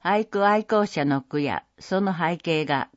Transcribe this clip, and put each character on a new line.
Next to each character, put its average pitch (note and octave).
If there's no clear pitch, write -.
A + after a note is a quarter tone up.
俳 G#3+
句 G3+
愛 G#3
好 G#3
者 D3+
の C#3
句 D3
や B2
そ F#3+
の G3
背 E3+
景 D#3
が C#3